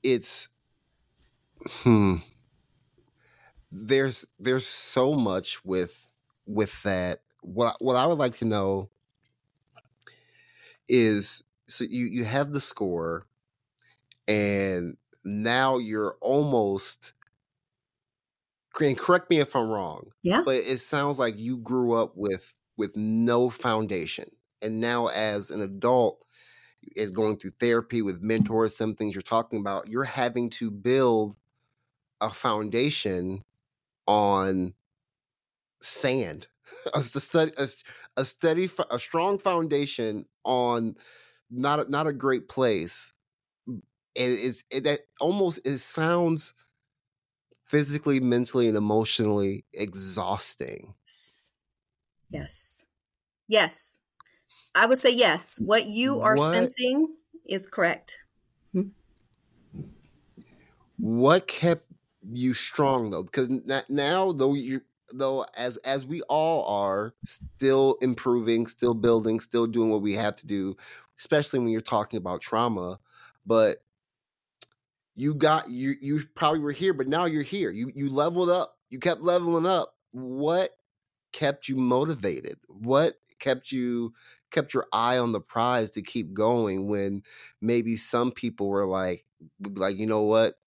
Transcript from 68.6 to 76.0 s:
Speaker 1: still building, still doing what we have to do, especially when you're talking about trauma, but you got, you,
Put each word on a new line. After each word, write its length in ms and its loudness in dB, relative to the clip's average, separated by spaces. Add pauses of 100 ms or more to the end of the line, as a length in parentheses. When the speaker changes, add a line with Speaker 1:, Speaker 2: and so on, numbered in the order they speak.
Speaker 1:
still 260 0
building, 460 2
still 280 0
doing 240 2
what 100 2
we 120 0
have 240 -2
to 100 -16
do, 280 -4 (440)
especially 400 0
when 100 0
you're 120 0
talking 360 -2
about 240 -6
trauma, 580 -2 (460)
but 380 2 (1300)
you 180 -2
got, 360 2
you, 320 -4